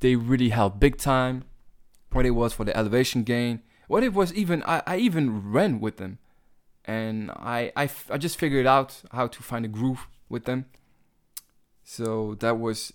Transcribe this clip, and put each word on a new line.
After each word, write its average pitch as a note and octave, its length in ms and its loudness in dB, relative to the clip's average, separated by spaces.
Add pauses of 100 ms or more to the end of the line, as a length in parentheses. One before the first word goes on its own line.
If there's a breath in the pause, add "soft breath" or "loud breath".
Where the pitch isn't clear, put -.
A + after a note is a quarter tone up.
they B2+ 160 4
really A#2+ 320 2
help G#2 320 2
big C#3+ 160 6
time. C3 480 0 (680)
What B2+ 120 4
it B2+ 60 4
was A#2 240 2
for G#2+ 100 -4
the G2+ 100 -2
elevation A#2 500 2
gain, A#2+ 360 -2 (280 soft breath)
what A3+ 140 2
it A#3 120 0
was F#3 180 2
even, F3 300 0
I, D#3+ 240 0
I F3+ 100 -2
even C3+ 560 0
ran D3 260 2
with G#2+ 200 -6
them. G2 200 -10 (680)
And A2 460 -6
I, A#2+ 460 -6
I C#3+ 80 0
f-, - 260 -8
I C3+ 60 -4
just E3 220 -4
figured C#3 280 2
out C3+ 360 2 (100)
how B2 140 -2
to - 160 -10
find A#2 240 -6
a - 20 -4
groove A#2+ 400 -2 (220)
with A#2 140 -6
them. B2+ 220 -4 (1160)
So A2 520 -4
that A2+ 220 0
was A2+ 360 -4